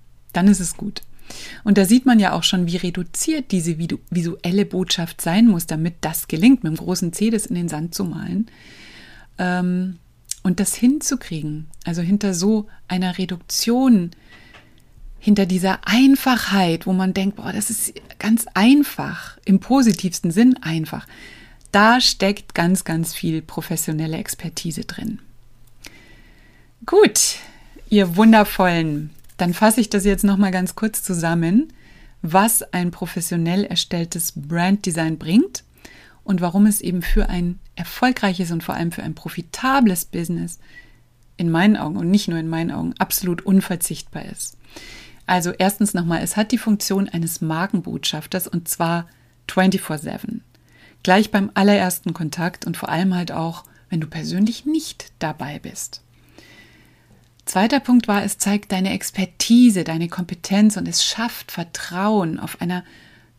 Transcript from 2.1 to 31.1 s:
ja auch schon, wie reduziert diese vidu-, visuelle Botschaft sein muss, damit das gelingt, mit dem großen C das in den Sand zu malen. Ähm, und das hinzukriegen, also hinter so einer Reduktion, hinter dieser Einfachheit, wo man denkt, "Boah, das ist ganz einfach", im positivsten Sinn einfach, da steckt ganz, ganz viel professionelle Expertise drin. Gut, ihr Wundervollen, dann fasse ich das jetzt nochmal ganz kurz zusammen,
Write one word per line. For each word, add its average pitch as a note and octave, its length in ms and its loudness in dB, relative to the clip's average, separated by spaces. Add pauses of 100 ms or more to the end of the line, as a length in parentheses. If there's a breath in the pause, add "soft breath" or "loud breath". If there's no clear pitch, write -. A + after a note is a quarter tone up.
ja F#3+ 140 2
auch E3 100 -4
schon, F3+ 240 0
wie F3 100 -2
reduziert F#3 720 -4
diese E3+ 260 0
vidu-, E3 220 -4 (100)
visuelle F3 560 0
Botschaft F3+ 560 -4
sein G3+ 260 6
muss, F3+ 200 2
damit E3 340 -4
das - 260 -6
gelingt, A3+ 360 4
mit D#3+ 100 -2
dem D#3+ 40 -6
großen F3 360 -4
C G#3+ 160 0
das A3 160 -2
in - 100 -6
den F3 140 -4
Sand D#3 260 -8
zu G3 80 -4
malen. F3 440 -4 (920 loud breath)
Ähm, F3+ 600 -2 (460)
und F#3 160 0
das G3 160 -2
hinzukriegen, D#3+ 920 -2 (180)
also F3 160 -4
hinter G3 320 0
so G#3 340 0 (200 soft breath)
einer F3+ 300 -2
Reduktion, F#3+ 920 0 (1080 soft breath)
hinter G3+ 260 4
dieser F#3 420 -2
Einfachheit, A3 1000 4
wo F#3+ 60 0
man F#3 200 0
denkt, G3 220 -2
"Boah, G#3 180 -10
das G#3 160 -4
ist - 240 -6 (240)
ganz A3 380 0
einfach", A#3 880 2
im F#3+ 140 4
positivsten G#3 720 2
Sinn A#3+ 300 4
einfach, D#3+ 440 -6 (640 loud breath)
da A3+ 300 6
steckt - 540 -2
ganz, F3+ 280 2
ganz E3 300 -4
viel D#3+ 280 -4
professionelle D#3 760 -6
Expertise - 640 -8
drin. - 380 -10 (1700 soft breath)
Gut, - 480 4 (540 loud breath)
ihr F#3+ 260 4
Wundervollen, F3 960 4 (260)
dann F3 160 0
fasse A3 260 4
ich G#3+ 100 2
das G3 160 0
jetzt G3 180 0
nochmal G3 280 2
ganz F#3 240 -4
kurz - 280 -6
zusammen, E3+ 680 0 (520 soft breath)